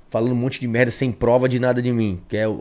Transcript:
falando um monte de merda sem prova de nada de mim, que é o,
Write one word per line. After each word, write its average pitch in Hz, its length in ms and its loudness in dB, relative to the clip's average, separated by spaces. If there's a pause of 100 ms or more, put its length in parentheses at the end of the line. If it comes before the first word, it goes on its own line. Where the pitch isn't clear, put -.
falando 117 220 -2
um 123 60 0
monte 123 240 -4
de 123 80 -4
merda 120 240 2
sem 131 180 -2
prova 123 380 2
de 127 100 0
nada 123 240 2
de 123 80 0
mim, 107 380 0
que 107 80 -4
é 110 100 0
o, 110 140 -2